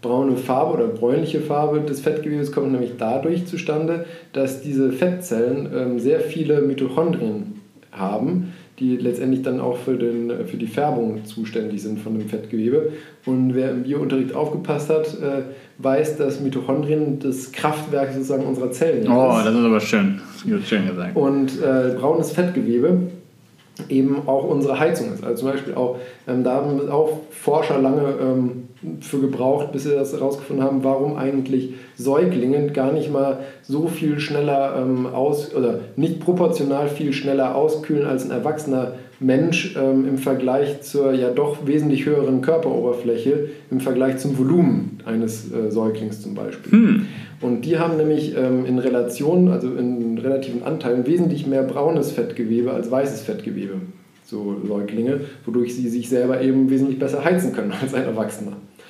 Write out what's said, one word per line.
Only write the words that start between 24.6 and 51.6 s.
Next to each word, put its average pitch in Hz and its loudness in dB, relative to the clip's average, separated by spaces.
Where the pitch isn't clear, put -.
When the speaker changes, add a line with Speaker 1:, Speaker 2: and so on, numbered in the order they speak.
Speaker 1:
Heizung 156 0
ist. - -8
Also 120 -4
zum 135 0
Beispiel 135 -4
auch, 127 -2
ähm, 127 0
da 127 0
haben 143 0
auch 156 2
Forscher 147 2
lange, 139 4
ähm, 127 2
für - -4
gebraucht, 135 0
bis 135 -4
sie 147 0
das 135 0
herausgefunden 135 -2
haben, 135 2
warum 135 2
eigentlich 131 -2
Säuglinge 139 2
gar 135 0
nicht 147 -2
mal 139 0
so 151 -2
viel 147 -2
schneller, 143 0
ähm, 127 0
aus-, 135 0
oder 120 0
nicht 156 0
proportional 147 2
viel 143 -2
schneller 135 0
auskühlen 151 2
als 131 -2
ein - -4
erwachsener 131 -2
Mensch, 143 2
ähm, 135 4
im 135 0
Vergleich 135 0
zur 135 2
ja 123 2
doch 147 0
wesentlich 147 2
höheren 131 4
Körperoberfläche, 120 0
im 131 0
Vergleich 131 0
zum 135 -2
Volumen 135 2
eines, 113 -4
äh, 107 0
Säuglings 107 -2
zum 104 -8
Beispiel. - -4
Speaker 2:
Hm. 214 6
Speaker 1:
Und 120 0
die 156 2
haben 165 2
nämlich, 151 2
ähm, 127 2
in 127 2
Relation, 131 2
also 127 0
in 120 -2
relativen 131 -2
Anteilen, 127 0
wesentlich 160 2
mehr 135 2